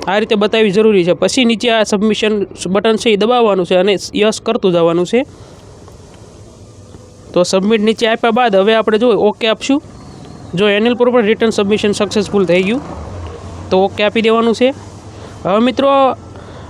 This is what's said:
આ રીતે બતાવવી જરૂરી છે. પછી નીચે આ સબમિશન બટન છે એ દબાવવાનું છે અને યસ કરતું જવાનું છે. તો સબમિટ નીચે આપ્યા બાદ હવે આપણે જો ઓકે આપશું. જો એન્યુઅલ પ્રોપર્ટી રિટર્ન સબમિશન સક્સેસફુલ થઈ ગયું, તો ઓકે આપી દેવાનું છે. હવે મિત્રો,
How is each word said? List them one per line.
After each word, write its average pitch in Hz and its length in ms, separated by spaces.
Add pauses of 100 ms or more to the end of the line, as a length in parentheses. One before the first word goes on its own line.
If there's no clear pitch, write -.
આ 196 120
રીતે 220 160
બતાવવી 214 360
જરૂરી 208 340
છે. 175 80
પછી 196 320
નીચે 233 260
આ 226 120
સબમિશન 208 640 (200)
બટન 208 300
છે 226 140
એ 208 60
દબાવવાનું 208 500
છે 190 100
અને 190 200 (180)
યસ 214 260
કરતું 220 320
જવાનું 170 340
છે. 247 180 (2000)
તો 175 100
સબમિટ 208 380
નીચે 220 280
આપ્યા 233 220
બાદ 226 260
હવે 202 180
આપણે 214 240
જો 247 100
ઓકે 208 400
આપશું. 269 340 (720)
જો 202 140
એન્યુઅલ 214 260
પ્રોપર્ટી 240 340
રિટર્ન 226 220
સબમિશન 208 420
સક્સેસફુલ 196 520
થઈ 175 180
ગયું, 226 180 (880)
તો 185 140
ઓકે 202 200
આપી 208 160
દેવાનું 226 340
છે. 254 200 (720)
હવે 190 140
મિત્રો, 262 580 (540)